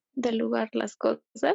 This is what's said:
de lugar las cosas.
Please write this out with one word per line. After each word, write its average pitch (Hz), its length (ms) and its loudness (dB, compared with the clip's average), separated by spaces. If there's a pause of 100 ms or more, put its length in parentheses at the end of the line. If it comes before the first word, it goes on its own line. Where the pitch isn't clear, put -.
(140)
de 240 180 0
lugar 226 420 0
las 220 220 -4
cosas. - 280 0 (320)